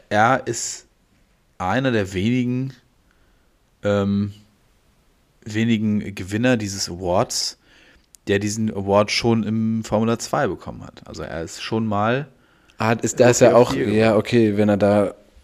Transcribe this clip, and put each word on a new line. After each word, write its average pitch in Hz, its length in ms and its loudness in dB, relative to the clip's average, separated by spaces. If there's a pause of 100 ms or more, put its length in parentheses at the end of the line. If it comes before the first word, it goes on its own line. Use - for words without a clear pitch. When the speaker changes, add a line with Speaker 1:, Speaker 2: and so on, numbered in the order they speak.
Speaker 1:
er 117 380 2
ist - 380 -8 (720)
einer 120 340 0
der 98 220 0
wenigen, 123 600 -2 (1120)
ähm, 101 500 0 (1120)
wenigen 107 720 0
Gewinner 110 420 0
dieses 101 320 -8
Awards, 90 680 -2 (720)
der 101 120 2
diesen 107 340 -4
Award 98 380 0
schon 113 320 0
im 110 400 -2
Formula 113 360 -2
zwei 139 280 -4
bekommen - 380 -10
hat. - 200 -20
Also - 180 -14
er 80 180 -10
ist - 200 -12
schon 113 240 -4
mal 110 420 0 (500)
Speaker 2:
Ah, 110 160 0
ist, 110 260 -2
da 123 100 8
ist 120 120 2
Speaker 1:
Rookie 117 100 8
Speaker 2:
er 120 80 6
Speaker 1:
of 123 80 6
Speaker 2:
auch, 123 60 -6
Speaker 1:
the 135 60 -4
Year 127 100 -2
Speaker 2:
ja, 110 200 4
Speaker 1:
geworden. 107 100 4
Speaker 2:
okay, 110 380 2
wenn 104 120 2
er 104 80 4
da, 101 360 2 (300)